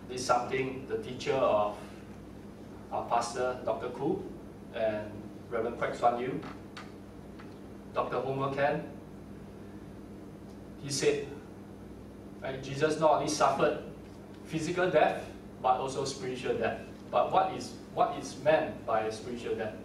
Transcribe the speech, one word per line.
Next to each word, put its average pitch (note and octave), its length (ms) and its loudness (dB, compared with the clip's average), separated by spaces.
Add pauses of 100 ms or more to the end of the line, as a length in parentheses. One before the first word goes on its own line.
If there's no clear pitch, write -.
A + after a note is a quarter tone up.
this B2+ 120 -6
is - 60 -4
something C3 640 2
the A2 100 -2
teacher B2+ 360 -2
of - 420 4 (1120)
our A2 140 -2
pastor, B2 600 0
Doctor - 240 0
Koo, D#3 340 0 (500)
and G#2+ 360 0 (400)
Reverend A#2 260 0
Kwek - 180 0
Suan A#2+ 240 6
Liu, B2+ 220 -2 (1500)
Doctor - 280 0
Homer C3+ 340 0
Kent, C#3+ 280 2 (2000)
he C#3 80 -6
said, - 360 2 (1120)
right, C3+ 220 -4
Jesus C#3 360 2
not D#3 160 8
only - 140 2
suffered - 540 4 (640)
physical F3 420 2
death, - 360 6 (360)
but - 200 6
also C3+ 240 0
spiritual B2+ 520 -2
death. A2 220 2 (320)
But - 220 6
what - 200 6
is, - 220 -6 (200)
what - 220 4
is - 280 -6
meant - 420 6
by A2 240 4
spiritual A#2 460 -4
death? G#3 180 -2 (100)